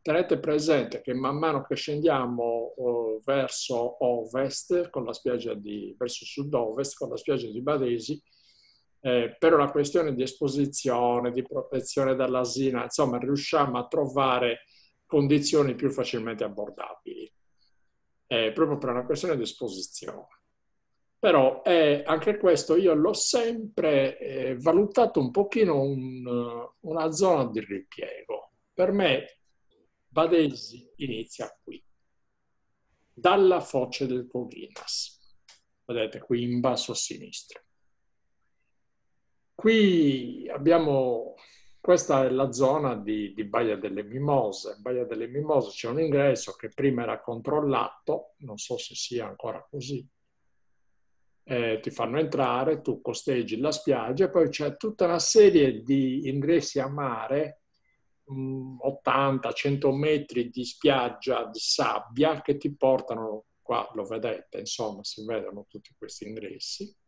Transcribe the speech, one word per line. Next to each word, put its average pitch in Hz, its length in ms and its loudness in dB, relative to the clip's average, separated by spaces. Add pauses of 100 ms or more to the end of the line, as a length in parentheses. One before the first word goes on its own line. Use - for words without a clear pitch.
Tenete 165 360 2
presente 156 600 0
che 127 140 -6
man 135 240 -2
mano 151 260 0
che 135 120 -4
scendiamo, 123 1000 0
eh, 117 480 -2
verso 127 800 -2
ovest, 131 880 -2
con 123 160 -6
la 113 80 -8
spiaggia 117 400 -4
di, 104 440 -8
verso - 280 -6
sud-ovest, 139 720 -4
con 135 100 -6
la - 80 -10
spiaggia 120 320 -4
di 110 140 -8
Badesi, 131 600 -2 (760)
eh, 123 400 0
per 165 140 8
una 143 180 6
questione 147 420 0
di 123 80 -4
esposizione, 123 1080 0
di 123 100 -2
protezione 131 760 -2
dalla 127 280 0
sina, 127 400 -2
insomma, 123 340 0
riusciamo 139 600 0
a 120 100 -4
trovare 131 760 0 (400)
condizioni 143 680 4
più 131 160 0
facilmente 117 540 -4
abbordabili, - 880 -10 (960)
eh, 113 240 0
proprio 147 260 0
per 131 120 -4
una 123 160 -2
questione 156 320 -2
di 117 60 -4
esposizione. - 840 -10 (880)
Però, 143 460 4
eh, 151 420 6
anche 160 300 0
questo 165 400 4
io 180 180 6
l'ho 165 200 4
sempre, 208 1040 0
eh, 131 400 -4
valutato 170 640 4
un 123 100 0
pochino 202 500 2
un, 123 840 -4 (140)
una 160 320 -2
zona 156 360 4
di 107 140 -4
ripiego. - 880 -10 (220)
Per 185 180 2
me 180 460 0 (760)
Badesi 156 840 0
inizia 113 540 -8 (120)
qui, - 200 -18 (1300)
dalla 185 500 6
foce 131 440 -2
del 123 220 -4
Coghinas. - 1120 -10 (480)
Vedete 113 340 -4
qui 120 240 -2
in 123 160 0
basso 123 320 0
a 107 40 -6
sinistra. - 640 -10 (2000)
Qui 165 960 4
abbiamo, 139 800 2 (460)
questa 139 460 4
è 123 40 0
la 127 220 2
zona 131 440 2
di, 104 380 -6
di 107 120 -8
Baia 107 300 0
delle 98 280 -8
Mimose. 117 760 -2
Baia 123 260 -4
delle 117 220 -6
Mimose 143 440 0
c'è - 180 -8
un 139 100 -2
ingresso 143 540 2
che - 160 -14
prima 127 340 0
era 110 160 -4
controllato, 135 1200 -4
non 110 180 -14
so - 200 -8
se - 160 -12
sia 120 320 -6
ancora 107 420 -10
così. 131 400 -8 (1400)
Eh, 117 360 -2
ti - 80 -8
fanno 117 300 -4
entrare, 143 600 0
tu - 200 -4
costeggi 117 560 -2
la 147 140 0
spiaggia, 135 580 0
poi 165 200 4
c'è 147 280 -4
tutta 214 280 -2
una 170 140 2
serie 160 600 8
di 135 480 0
ingressi 143 500 0
a 131 80 -2
mare, 135 760 -4 (680)
mm, 131 480 -8
ottanta, 135 720 0
cento 139 400 0
metri 143 580 -2
di 123 160 -8
spiaggia 123 800 0
di 104 140 -14
sabbia 127 840 0
che 143 160 -2
ti 143 160 -6
portano, 113 720 0 (160)
qua 113 320 -4
lo 107 120 -8
vedete, 110 540 -8
insomma, 104 440 -8
si - 220 -12
vedono 101 420 -8
tutti - 300 -20
questi 104 300 -14
ingressi. 110 640 -12 (140)